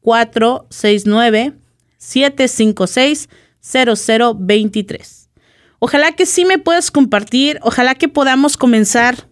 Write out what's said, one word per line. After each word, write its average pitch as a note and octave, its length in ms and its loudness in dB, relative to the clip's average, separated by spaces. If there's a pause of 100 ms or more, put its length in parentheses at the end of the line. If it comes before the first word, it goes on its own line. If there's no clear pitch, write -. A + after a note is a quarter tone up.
Cuatro A3+ 680 0
seis G#3 340 0
nueve, A3+ 480 2 (460)
siete C#4 480 -2
cinco G#3+ 400 0
seis, C#4 420 -2 (300)
cero A#3+ 380 -2
cero A3 420 0
veintitrés. G3+ 800 -4 (640)
Ojalá D4 340 0
que D#4+ 140 -2
sí - 180 0
me F#4 140 2
puedas E4+ 320 -2
compartir, C4 720 0
ojalá B3 320 0
que C#4+ 140 -2
podamos C#4 480 0
comenzar A#3 760 0